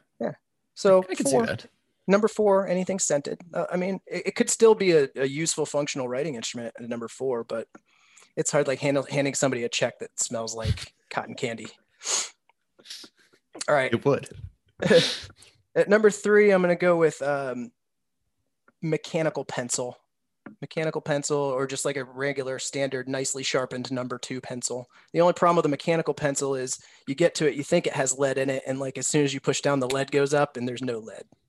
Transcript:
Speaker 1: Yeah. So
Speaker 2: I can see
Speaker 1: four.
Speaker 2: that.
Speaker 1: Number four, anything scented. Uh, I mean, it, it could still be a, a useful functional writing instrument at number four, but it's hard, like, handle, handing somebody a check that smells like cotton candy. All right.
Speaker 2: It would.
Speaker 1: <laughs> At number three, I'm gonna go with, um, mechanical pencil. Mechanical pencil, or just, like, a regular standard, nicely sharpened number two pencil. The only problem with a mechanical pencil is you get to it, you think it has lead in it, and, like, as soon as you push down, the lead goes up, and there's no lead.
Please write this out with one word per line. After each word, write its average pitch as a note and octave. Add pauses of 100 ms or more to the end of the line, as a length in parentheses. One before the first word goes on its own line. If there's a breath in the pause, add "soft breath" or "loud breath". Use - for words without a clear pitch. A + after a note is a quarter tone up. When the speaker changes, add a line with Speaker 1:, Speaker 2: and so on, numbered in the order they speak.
(220)
Speaker 1:
Yeah. A#3 (440)
So F#3
Speaker 2:
I F#4+
can A#3+
see C#4
Speaker 1:
four. A#3+
Speaker 2:
that. - (420)
Speaker 1:
Number G3+
four, G3
anything F#3
scented. - (140)
Uh, E3+
I E3
mean, F3+
it, -
it F#3
could A3
still A3+
be F3+
a, C#3+
a C3
useful D3+
functional D3
writing C3+
instrument A#2
at B2
number A#2
four, B2+
but A2+ (680 soft breath)
it's -
hard, C#3+
like, C3
handle, C#3
handing C#3
somebody B2+
a A#2
check -
that -
smells A2+
like - (160)
cotton A2+
candy. A2+ (2000 loud breath)
All C#3+
right. C3
Speaker 2:
It A#2
would. C#3 (520)
Speaker 1:
<laughs> -
At E3
number G#3+
three, G#3
I'm F#3+
gonna F3
go F3
with, D#3+
um, C3+ (1120)
mechanical D#3
pencil. B2 (640)
Mechanical D#3
pencil, C#3+
or C#3
just, C3+
like, C#3+
a C3+
regular C3
standard, C3
nicely C3+
sharpened B2+
number B2
two B2+
pencil. B2 (240 soft breath)
The E3
only F3
problem F3
with D#3+
a -
mechanical D#3
pencil C#3
is C3 (280 soft breath)
you C#3
get E3
to D#3+
it, B2+
you C#3+
think E3+
it D3+
has C3
lead C3+
in C3+
it, C3+
and, C3+
like, C3+
as C3
soon D3+
as C#3
you C3+
push -
down, C#3+
the B2+
lead C3+
goes C#3
up, C#3+
and B2
there's B2
no B2+
lead. A2 (260)